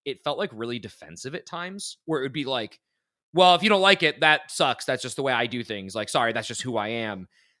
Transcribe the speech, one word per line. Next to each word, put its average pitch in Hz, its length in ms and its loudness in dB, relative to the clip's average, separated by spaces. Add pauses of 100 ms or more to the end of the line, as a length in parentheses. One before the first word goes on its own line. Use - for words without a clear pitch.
it 139 180 -8
felt, 147 140 -4
like, 202 160 -4
really 117 260 -6
defensive 95 540 -14
at 175 120 -12
times, 185 600 -12
where 156 160 -4
it - 20 -4
would 135 100 -6
be 143 120 -6
like, 123 340 -6 (540)
"Well, 180 220 8
if 170 80 2
you 214 60 4
don't 196 120 6
like 196 220 6
it, 147 160 2
that 151 320 4
sucks. 139 340 0
That's 131 160 -2
just 123 140 -8
the 139 80 -4
way 131 100 0
I 120 140 0
do 120 160 -6
things. 98 320 -8
Like, 107 140 -4
sorry, 117 220 2
that's 110 160 -4
just 113 140 -8
who 123 160 -6
I 104 120 -4
am." 107 380 -8 (320)